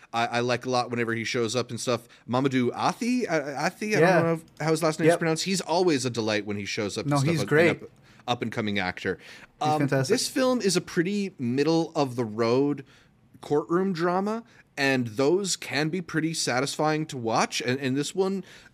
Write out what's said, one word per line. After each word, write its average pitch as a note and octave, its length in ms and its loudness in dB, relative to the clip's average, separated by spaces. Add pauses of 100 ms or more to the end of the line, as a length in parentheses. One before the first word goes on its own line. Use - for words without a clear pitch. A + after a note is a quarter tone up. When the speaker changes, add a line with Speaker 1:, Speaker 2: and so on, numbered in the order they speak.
(140)
Speaker 1:
I, A#2 140 2
I A#2+ 140 -2
like B2 240 -2
a B2+ 40 -4
lot B2 220 0
whenever A#2 220 -2
he A2+ 120 -4
shows A#2 320 -2
up A#2+ 140 -2
and A2+ 80 -8
stuff. A#2+ 280 -2 (220)
Mamoudou B2+ 440 2
Athie, A3+ 540 -2
uh, D3 380 -2
Athie, G#3+ 300 -2
I F3+ 40 4
Speaker 2:
Yeah. F3 160 6
Speaker 1:
don't E3 100 4
know E3 80 2
if, D#3+ 100 -4 (220)
how D#3+ 60 2
his D#3 120 2
last D#3 160 0
name D#3+ 80 4
is E3 60 8
Speaker 2:
Yep. E3 60 2
Speaker 1:
pronounced. D#3+ 260 0
He's F#3 160 0
always D#3+ 440 2
a B2+ 40 0
delight G#2+ 360 0
when G#2 120 -4
he G2+ 80 -8
shows G#2 320 -4
up G#2+ 80 -4
and C#3 60 -2
Speaker 2:
No, C#3+ 60 2
Speaker 1:
stuff, C#3 140 2
Speaker 2:
he's E3 100 0
Speaker 1:
an G2+ 60 -2
Speaker 2:
great. D#3 240 6
Speaker 1:
up, - 180 -8 (400)
up-and-coming A2 500 -2
actor. F#2 400 -2 (420)
Speaker 2:
He's D3+ 80 2
Speaker 1:
Um, D3+ 100 2
Speaker 2:
fantastic. C#3 340 2
Speaker 1:
this B3+ 160 0
film B3+ 320 2
is F3+ 160 0
a F3 40 2
pretty F#3+ 500 -2 (680)
middle-of-the-road B2+ 840 0 (580)
courtroom E3+ 520 0
drama, F#3+ 500 -2 (340)
and C3+ 300 2
those D#3 480 2
can D3 340 -4
be F#3 120 -4
pretty D#3+ 320 -2
satisfying D3+ 760 0
to C#3+ 100 -10
watch. A#2+ 440 0
And, B2 180 -2
and C3+ 160 -2
this C#3+ 200 -4
one F#3+ 280 -2 (300)